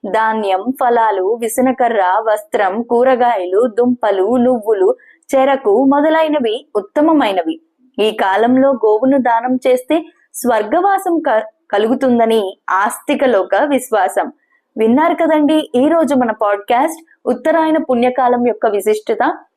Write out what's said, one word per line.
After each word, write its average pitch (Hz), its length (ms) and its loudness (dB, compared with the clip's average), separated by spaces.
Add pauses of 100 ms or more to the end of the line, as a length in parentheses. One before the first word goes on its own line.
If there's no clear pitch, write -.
ధాన్యం, 220 560 -2 (160)
ఫలాలు, 226 600 0
విసనకర్ర, 226 840 0
వస్త్రం, 208 540 -2
కూరగాయలు, 233 880 0 (100)
దుంపలు, 226 580 0
నువ్వులు, 226 600 0 (400)
చెరకు 269 480 2
మొదలైనవి 294 920 0
ఉత్తమమైనవి. 208 840 0 (380)
ఈ 214 120 2
కాలంలో 220 580 2
గోవును 254 480 2
దానం 247 380 0 (120)
చేస్తే 302 380 0 (280)
స్వర్గవాసం 339 840 0
క-, 226 240 0 (280)
కలుగుతుందని 226 880 0 (120)
ఆస్తిక 226 540 -2
లోక 202 320 0
విశ్వాసం. 214 760 -2 (460)
విన్నారు 262 360 2
కదండి 311 640 0
ఈ 254 120 2
రోజు 311 280 2
మన 247 160 0
పాడ్‌కాస్ట్ 226 680 -2 (240)
ఉత్తరాయణ 311 520 0
పుణ్యకాలం 247 680 0
యొక్క 226 200 -2
విశిష్టత. 214 720 -2 (200)